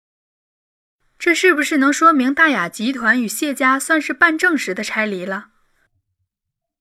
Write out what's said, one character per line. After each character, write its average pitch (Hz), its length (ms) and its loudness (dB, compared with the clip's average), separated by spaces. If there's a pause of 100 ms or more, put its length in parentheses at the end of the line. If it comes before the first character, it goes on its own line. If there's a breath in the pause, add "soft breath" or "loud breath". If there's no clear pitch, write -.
(1160)
这 - 160 0
是 349 220 4
不 294 80 -2
是 294 160 -2
能 277 140 2
说 320 200 4
明 269 220 2
大 320 140 4
雅 190 200 0
集 226 240 -6
团 240 300 0
与 214 60 -4
谢 285 260 -4
家 262 240 0
算 311 240 -2
是 311 100 -6
办 330 240 2
证 339 220 0
时 185 160 -6
的 220 80 -8
拆 214 240 -4
离 185 180 -6
了？” 196 260 -10 (1300)